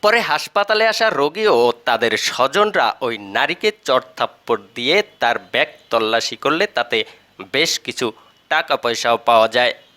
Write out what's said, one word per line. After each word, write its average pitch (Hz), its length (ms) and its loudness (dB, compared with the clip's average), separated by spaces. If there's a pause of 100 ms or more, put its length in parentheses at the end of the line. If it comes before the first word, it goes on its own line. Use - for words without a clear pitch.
পরে 220 180 4
হাসপাতালে 208 640 0
আসা 220 220 0
রোগী 156 360 -2 (140)
ও 120 120 4 (140)
তাদের 113 280 2 (140)
স্বজনরা 196 600 0 (140)
ওই 117 160 -4 (180)
নারীকে 180 340 -2 (180)
চড়থাপ্পড় 123 760 -2 (140)
দিয়ে 127 200 0 (240)
তার 117 180 0 (140)
ব্যাগ 139 160 0 (220)
তল্লাশি 113 540 0
করলে 165 240 0
তাতে 120 300 -4 (540)
বেশ - 280 -2
কিছু 117 320 -6 (400)
টাকা 156 320 0
পয়সাও 117 420 0
পাওয়া 113 220 6
যায়। 123 260 0 (240)